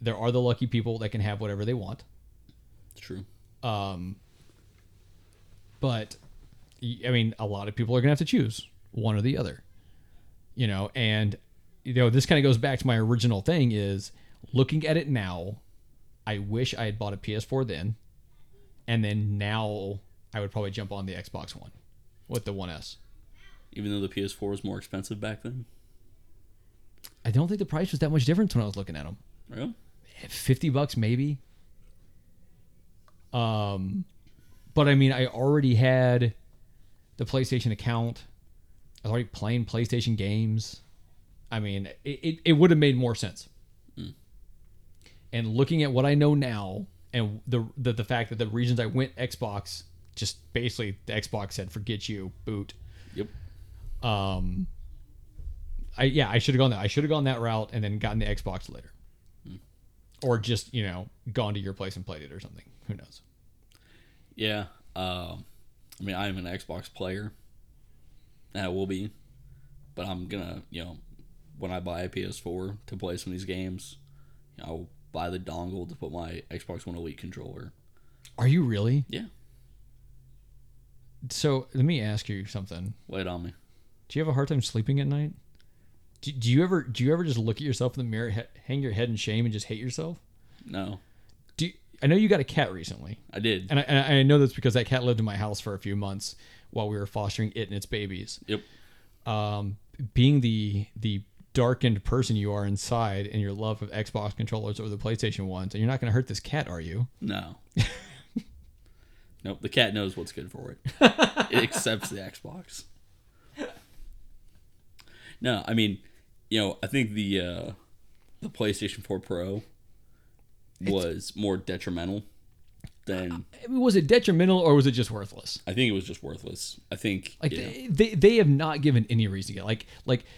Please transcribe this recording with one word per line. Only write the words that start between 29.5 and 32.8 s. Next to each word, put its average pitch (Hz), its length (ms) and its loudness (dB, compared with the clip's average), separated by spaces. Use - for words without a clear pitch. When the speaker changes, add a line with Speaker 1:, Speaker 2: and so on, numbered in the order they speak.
Speaker 1:
Fifty - 400 2
bucks, 143 260 0
maybe. 127 440 0